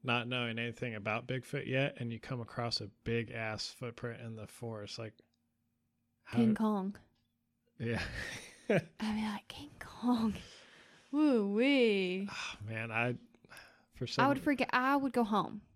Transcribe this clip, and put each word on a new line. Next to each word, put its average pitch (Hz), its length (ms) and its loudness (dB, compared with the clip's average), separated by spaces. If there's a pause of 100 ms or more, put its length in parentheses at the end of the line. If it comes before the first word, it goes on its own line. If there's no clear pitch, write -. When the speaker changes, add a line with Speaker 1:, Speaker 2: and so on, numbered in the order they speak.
Speaker 1:
not 120 240 0
knowing 120 300 -2
anything 117 360 -4
about 107 320 -4
Bigfoot 131 400 -6
yet, 135 320 0
and 117 140 -4
you 113 80 -8
come 127 200 -8
across 117 400 -4
a 104 100 -8 (140)
big 117 280 0
ass 110 360 -6
footprint 117 520 -10
in 113 160 -10
the 107 100 -10
forest, 110 520 -8
like, 110 160 -10 (1080)
how - 140 0
Speaker 2:
King 226 120 8
Speaker 1:
d- 214 40 4
Speaker 2:
Kong. 208 420 0 (840)
Speaker 1:
Yeah. 113 240 -2 (360)
<laughs> - 300 -18
Speaker 2:
I'd 196 120 4 (200)
be 214 220 -2
like, 214 260 -6
"King 285 220 -14 (100)
Kong. 226 540 0 (760)
Woo 269 440 6
wee." 208 760 4
Speaker 1:
Oh, - 240 -8 (140)
man, 110 240 -4
I, 120 240 2 (760)
for 123 120 -6
some - 180 4
Speaker 2:
I 277 40 8
would 277 120 4
freak 277 200 2
out. 247 120 2
I 262 240 4
would 269 160 2
go 240 120 4
home. 202 380 0 (140)